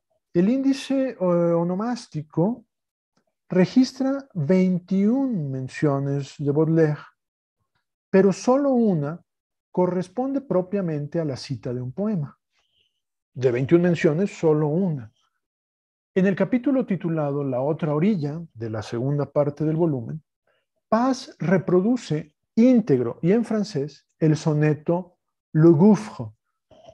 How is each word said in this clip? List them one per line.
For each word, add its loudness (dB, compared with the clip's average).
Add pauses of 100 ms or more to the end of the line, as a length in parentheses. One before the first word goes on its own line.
(340)
el 4
índice, 0
eh, -10
onomástico -2 (800)
registra 0
veintiún 0
menciones -2
de -2
Baudelaire, 2 (1120)
pero 4
solo 0
una 0 (480)
corresponde -2
propiamente -4
a -2
la -4
cita -10
de -6
un -10
poema. -6 (960)
De -2
veintiún 2
menciones, 0
solo 0
una. -4 (1000)
En 2
el 2
capítulo 0
titulado -2
La -2
otra -2
orilla, -2 (140)
de -8
la -6
segunda -4
parte 0
del 0
volumen, -2 (640)
Paz -2
reproduce 0 (220)
íntegro 2
y 2
en 2
francés -6 (100)
el 4
soneto -2 (340)
Le 8
Gouffre. 4 (680)